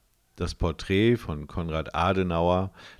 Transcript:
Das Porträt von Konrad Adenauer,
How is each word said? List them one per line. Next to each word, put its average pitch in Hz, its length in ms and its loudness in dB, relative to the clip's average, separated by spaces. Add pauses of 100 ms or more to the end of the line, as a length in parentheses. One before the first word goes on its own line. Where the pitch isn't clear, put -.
(360)
Das 87 180 -4
Porträt 101 640 2
von 73 300 -8
Konrad 80 460 -6
Adenauer, 90 800 2 (280)